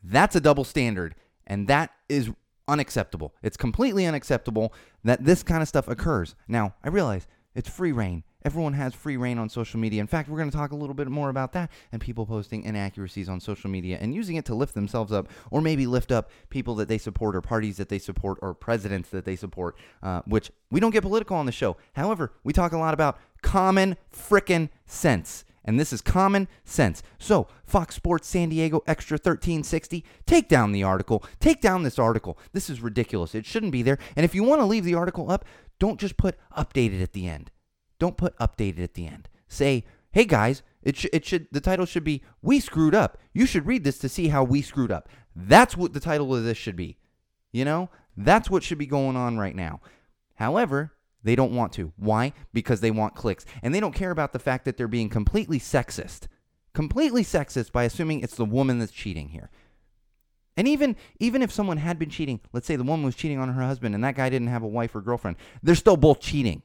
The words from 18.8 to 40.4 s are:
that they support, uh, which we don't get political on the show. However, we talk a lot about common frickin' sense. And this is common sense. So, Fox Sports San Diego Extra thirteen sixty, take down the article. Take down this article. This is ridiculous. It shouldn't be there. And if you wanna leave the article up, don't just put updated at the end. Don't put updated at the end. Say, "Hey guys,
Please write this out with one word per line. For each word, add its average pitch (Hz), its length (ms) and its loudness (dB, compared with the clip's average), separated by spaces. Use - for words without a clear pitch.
that 92 160 -8
they 95 100 -6
support, 90 420 -10
uh, 90 220 -4
which 104 260 -2
we 139 80 2
don't 220 140 4
get 214 100 4
political 202 340 -2
on 147 100 -2
the 123 40 -2
show. 101 260 -2
However, 165 400 -2
we 147 80 -2
talk 175 180 4
a 165 80 -2
lot 160 160 0
about 156 240 2
common 190 540 4
frickin' 175 540 2
sense. - 580 0
And 110 140 2
this 151 140 -2
is 107 80 -8
common 196 440 4
sense. 101 400 0
So, 180 300 2
Fox - 300 0
Sports 170 340 -2
San 170 220 0
Diego 160 360 0
Extra 156 300 -2
thirteen 165 460 0
sixty, - 420 -6
take 339 200 6
down 113 260 6
the 98 100 0
article. 98 420 0
Take 311 220 4
down 185 220 2
this 131 140 -2
article. 110 400 0
This 190 160 -6
is 120 140 -10
ridiculous. 110 520 -4
It 110 120 -6
shouldn't 214 260 -4
be 127 80 0
there. 135 160 4
And 151 120 4
if - 80 0
you 190 80 0
wanna 269 240 4
leave 208 180 2
the 170 100 0
article 175 360 -2
up, 196 160 -2
don't 110 200 0
just 101 200 -6
put - 180 2
updated 113 460 0
at 92 140 -4
the 92 120 -6
end. 78 240 -10
Don't 180 200 -2
put - 180 -4
updated 95 460 -2
at 87 100 -6
the 85 140 -10
end. - 240 -16
Say, 135 380 0
"Hey 226 140 6
guys, 127 360 2